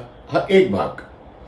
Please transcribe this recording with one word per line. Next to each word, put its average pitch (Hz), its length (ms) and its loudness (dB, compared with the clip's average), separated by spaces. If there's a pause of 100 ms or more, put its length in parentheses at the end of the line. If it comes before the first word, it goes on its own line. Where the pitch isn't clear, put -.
(320)
हा 165 80 0 (100)
एक 180 200 4
भाग. 95 180 -4 (600)